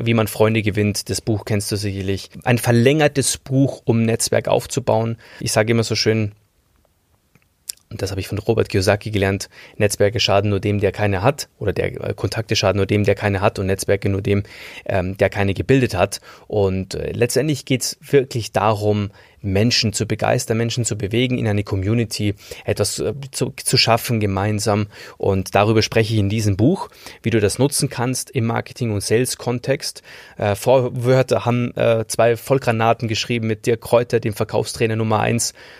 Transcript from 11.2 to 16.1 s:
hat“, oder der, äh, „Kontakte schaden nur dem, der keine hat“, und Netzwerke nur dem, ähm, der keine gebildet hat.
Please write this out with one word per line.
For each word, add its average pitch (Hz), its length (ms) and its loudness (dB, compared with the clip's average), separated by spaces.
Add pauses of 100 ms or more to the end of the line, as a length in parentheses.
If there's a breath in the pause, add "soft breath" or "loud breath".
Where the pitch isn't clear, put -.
hat“, 139 280 -2 (100)
oder - 140 -2
der, - 140 -2 (140)
äh, 104 120 -6
„Kontakte - 420 -4
schaden 98 220 2
nur 98 80 2
dem, 104 180 2
der 98 120 2
keine 101 260 -2
hat“, 104 180 0
und 98 60 -2
Netzwerke 98 420 0
nur 98 140 -2
dem, 101 220 0 (420 loud breath)
ähm, 95 320 -2
der 95 120 4
keine 98 240 -2
gebildet 120 420 2
hat. - 260 0 (260 loud breath)